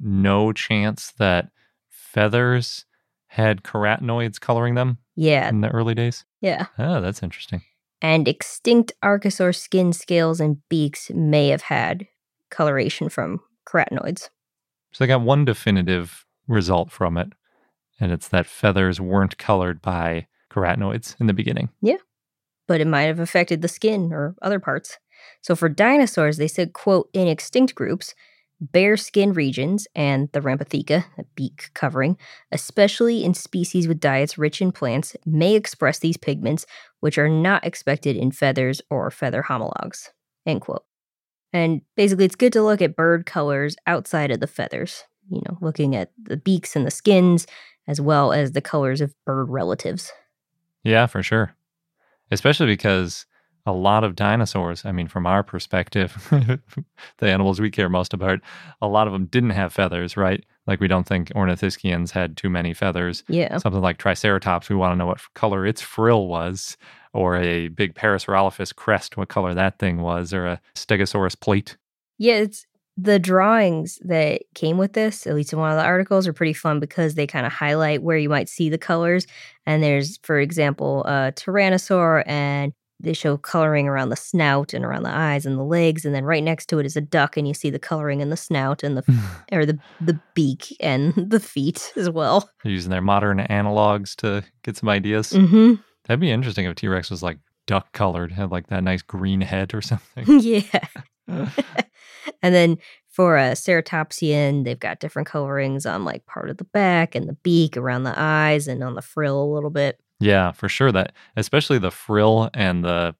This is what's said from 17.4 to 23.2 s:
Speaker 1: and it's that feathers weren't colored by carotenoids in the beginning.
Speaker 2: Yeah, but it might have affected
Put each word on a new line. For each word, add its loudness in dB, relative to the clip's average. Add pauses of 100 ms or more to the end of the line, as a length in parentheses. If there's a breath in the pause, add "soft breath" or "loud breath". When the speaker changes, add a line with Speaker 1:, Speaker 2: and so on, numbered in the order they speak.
Speaker 1:
and 0
it's -6
that 0
feathers 2
weren't 0
colored 0
by -4 (240)
carotenoids -2
in 2
the 4
beginning. -2 (120)
Speaker 2:
Yeah, 2 (720)
but 2
it 2
might 2
have 0
affected 0